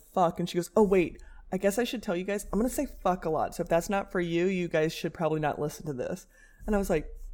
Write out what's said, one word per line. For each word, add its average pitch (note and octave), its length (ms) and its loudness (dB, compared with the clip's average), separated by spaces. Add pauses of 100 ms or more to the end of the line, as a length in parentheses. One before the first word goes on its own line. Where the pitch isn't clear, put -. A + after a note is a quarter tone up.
(140)
"Fuck," F3 260 2
and F3 80 0
she - 80 -2
goes, E3+ 180 -2
"Oh, A3 80 8
wait, F#3+ 360 4 (340)
I F#3 60 0
guess G3 200 2
I A#3+ 60 2
should A#3 180 -4
tell F3+ 140 -2
you F#3 80 -4
guys, G3+ 260 -4
I'm F#3+ 80 0
gonna B3 120 2
say C#4 160 -2 (160)
fuck F#3 240 0
a - 20 -2
lot, C3+ 260 0
so - 100 -6
if - 40 -12
that's E3+ 220 2
not G3 200 -2
for G3 80 -2
you, E3+ 280 2
you F3+ 200 0
guys D#3+ 280 2
should D#3+ 180 -6
probably D#3 280 0
not D3 200 -2
listen D3 240 -6
to D3+ 80 -6
this." B2 340 -6 (400)
And G#3+ 80 0
I G3+ 40 4
was G3 100 -2
like, D#3+ 180 0 (280)